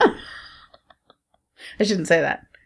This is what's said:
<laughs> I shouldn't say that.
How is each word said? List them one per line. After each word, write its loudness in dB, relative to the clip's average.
<laughs> 4
I 4
shouldn't -2
say 4
that. -4